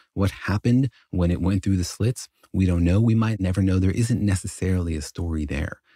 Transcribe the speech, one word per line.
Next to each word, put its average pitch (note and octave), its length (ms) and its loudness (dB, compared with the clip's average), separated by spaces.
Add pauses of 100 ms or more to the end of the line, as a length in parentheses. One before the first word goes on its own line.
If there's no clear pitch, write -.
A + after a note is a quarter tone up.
(140)
what G2 180 -2
happened A#2+ 580 0 (220)
when F2 200 2
it F2 100 -2
went F#2+ 220 0
through G2 140 2
the F2+ 60 0
slits, - 440 -4 (260)
we F#2+ 120 2
don't F2 180 2
know. F2 160 4
We A2+ 160 4
might A2 240 0
never F#2 220 0
know. F#2+ 180 2
There F#2 120 2
isn't A#2 300 0
necessarily F#2 760 -2
a D#2 60 -4
story E2 440 -6
there. C#2 360 -6 (140)